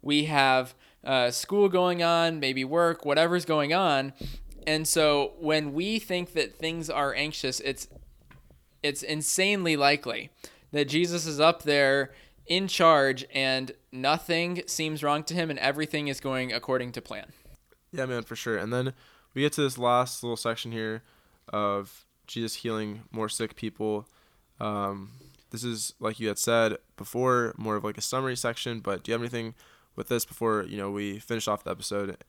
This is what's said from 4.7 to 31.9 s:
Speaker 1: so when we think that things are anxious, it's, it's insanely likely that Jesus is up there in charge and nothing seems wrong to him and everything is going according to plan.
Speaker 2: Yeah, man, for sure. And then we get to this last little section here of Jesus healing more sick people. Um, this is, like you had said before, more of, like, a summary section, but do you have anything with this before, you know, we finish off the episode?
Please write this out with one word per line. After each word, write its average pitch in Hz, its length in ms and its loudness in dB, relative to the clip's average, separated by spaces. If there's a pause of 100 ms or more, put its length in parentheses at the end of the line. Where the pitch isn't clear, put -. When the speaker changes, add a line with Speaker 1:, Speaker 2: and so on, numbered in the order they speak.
Speaker 1:
so 147 540 4
when 151 340 0
we 202 240 0
think 180 360 -4
that 147 220 -2
things 160 320 -4
are 143 240 0
anxious, 139 480 -4
it's, - 280 -6 (960)
it's 143 200 -2
insanely 170 760 2
likely 139 540 2 (400)
that 147 140 2
Jesus 165 420 0
is 147 140 -4
up 170 240 4
there 139 480 4 (340)
in 185 220 0
charge 139 680 6
and 131 380 0 (180)
nothing 165 760 0
seems 156 360 -4
wrong 147 220 0
to 160 100 -6
him 170 160 0
and 139 80 -4
everything 147 480 0
is 139 140 -4
going 127 320 -2
according 123 400 -2
to 113 100 -10
plan. - 300 -12 (580)
Speaker 2:
Yeah, 135 160 -4
man, 120 160 -4
for 113 140 -10
sure. 113 200 -2
And 104 160 -2
then 127 220 -2 (400)
we 135 80 0
get 147 120 2
to 151 80 0
this 131 140 0
last 123 460 2
little 120 140 -4
section 113 340 -4
here 110 320 -6 (460)
of 101 580 -4 (220)
Jesus 113 260 -6
healing 110 560 -6
more 110 180 -4
sick - 280 -6
people. 107 500 -4 (540)
Um, 101 500 -4 (400)
this 117 140 -10
is, 113 340 -6
like 110 220 -4
you 110 80 -2
had 101 100 -2
said 113 380 2 (200)
before, 123 600 0
more 107 180 -4
of, 104 80 -2
like, 107 160 -6
a 104 40 -8
summary 131 340 -2
section, 117 420 -4
but 98 240 -4
do - 80 -8
you 117 40 2
have 117 80 -2
anything 117 320 -6 (420)
with - 120 -8
this 120 160 0
before, 110 380 0
you 95 140 -8
know, 98 140 -4
we 101 280 -6
finish 110 300 -4
off 104 160 -2
the - 60 -6
episode? 98 480 -4 (100)